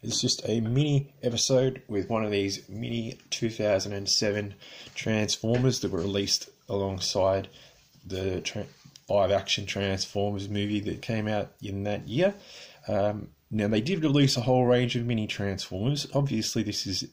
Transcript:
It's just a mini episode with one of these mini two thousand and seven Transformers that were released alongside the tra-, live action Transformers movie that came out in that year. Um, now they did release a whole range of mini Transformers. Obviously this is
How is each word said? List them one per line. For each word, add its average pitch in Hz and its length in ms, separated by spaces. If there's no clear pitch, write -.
It's 113 180
just - 260
a 110 140
mini 139 600
episode 127 640
with 101 220
one 110 160
of 104 40
these 98 380
mini 117 500
two - 180
thousand 104 460
and 101 120
seven 101 480
Transformers 113 880
that 92 100
were 92 100
released 101 500
alongside 95 800
the 92 360
tra-, 101 240
live 98 220
action 98 340
Transformers 101 840
movie 104 300
that 98 200
came 107 260
out 104 260
in 98 220
that 101 220
year. 175 280
Um, 104 420
now 107 180
they 107 120
did 170 220
release 143 340
a 123 60
whole 127 240
range 123 280
of 120 120
mini 113 200
Transformers. 101 880
Obviously 117 480
this 104 240
is 95 260